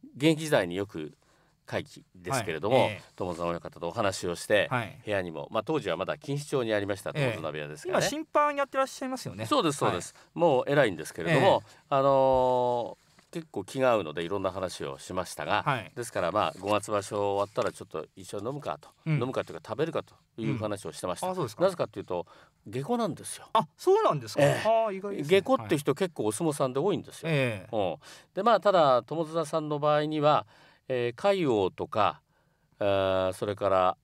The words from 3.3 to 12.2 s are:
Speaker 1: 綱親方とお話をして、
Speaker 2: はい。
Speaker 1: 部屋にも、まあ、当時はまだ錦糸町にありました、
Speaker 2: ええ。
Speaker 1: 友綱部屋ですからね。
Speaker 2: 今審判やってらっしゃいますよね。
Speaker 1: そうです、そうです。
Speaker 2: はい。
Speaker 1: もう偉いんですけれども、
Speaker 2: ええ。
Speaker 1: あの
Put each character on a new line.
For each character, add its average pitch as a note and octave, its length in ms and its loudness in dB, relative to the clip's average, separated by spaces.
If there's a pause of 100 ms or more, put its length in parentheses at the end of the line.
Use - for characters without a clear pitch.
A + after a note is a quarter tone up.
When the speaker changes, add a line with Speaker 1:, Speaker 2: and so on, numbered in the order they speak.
Speaker 1:
綱 E2+ 120 -4
親 E2+ 140 -4
方 E2 200 -16
と E2+ 80 -4
お - 20 -6
話 G2 360 -2
を F2 80 -2
し - 120 -12
て、 G2+ 240 4
Speaker 2:
は B2 140 -2
い。 - 200 -16
Speaker 1:
部 G#2+ 60 -8
屋 G2+ 100 0
に F2+ 100 -6
も、 D2+ 200 -10
ま A2 100 -2
あ、 - 20 -6
当 D3+ 160 -2
時 G2+ 120 -4
は E2 80 -2
ま F#2 80 -2
だ D#2+ 80 -2
錦 D#2 220 -10
糸 C#3+ 100 -8
町 C3 180 -2
に A2+ 80 -2
あ G#2 80 2
り G2+ 60 -4
ま G2 100 -2
し - 60 -14
た、 - 80 -6
Speaker 2:
え - 60 -10
え。 D3 160 0
Speaker 1:
友 F#2 100 -8
綱 D#2 100 -6
部 D2+ 60 -8
屋 D2 100 -8
で D2+ 80 -12
す - 100 -14
か F#4 60 -6
ら D4 60 2
ね。 E3 80 2
Speaker 2:
今 - 20 0
審 D4+ 240 -6
判 D4 240 2
や C#4 80 0
っ C4+ 40 -20
て C#4 100 -6
ら C4+ 60 2
っ - 20 -10
し - 160 -12
ゃ - 20 -8
い C4 60 -6
ま B3+ 80 -8
す - 80 -12
よ G2+ 80 -10
ね。 G#2 100 -8
Speaker 1:
そ B3+ 160 2
う - 20 0
で D#3 100 2
す、 D3 60 -6
そ A#2+ 100 2
う - 40 0
で F2 80 -4
す。 - 140 -14
Speaker 2:
は - 60 -20 (160)
い。 - 20 -8
Speaker 1:
も D#3+ 240 6
う - 40 0
偉 C#3+ 200 4
い G2+ 60 2
ん E2+ 40 -6
で D2+ 80 -8
す - 80 -14
け - 100 -8
れ E3 120 2
ど C#3 60 6
も、 E3 260 6
Speaker 2:
え - 40 -20
え。 - 60 -20 (140)
Speaker 1:
あ C3+ 120 2
の B2+ 1040 4